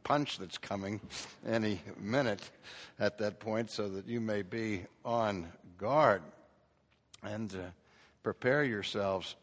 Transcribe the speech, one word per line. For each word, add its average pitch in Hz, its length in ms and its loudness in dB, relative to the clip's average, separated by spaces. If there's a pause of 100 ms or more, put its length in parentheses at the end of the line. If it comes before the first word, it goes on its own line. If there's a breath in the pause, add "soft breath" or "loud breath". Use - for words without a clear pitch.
punch 143 340 2
that's 92 200 -8
coming 101 420 -4 (460 loud breath)
any 107 340 2 (180)
minute 110 520 0 (480 loud breath)
at 104 200 2
that 104 220 -2
point, 110 300 -2
so 104 180 -2
that 95 180 -4
you 117 140 -2
may 107 220 0
be 107 420 -2 (200)
on 104 460 0 (280)
guard 113 440 6 (1000)
and, 104 320 -4
uh, 90 160 -6 (520 soft breath)
prepare 131 420 2
yourselves 98 800 0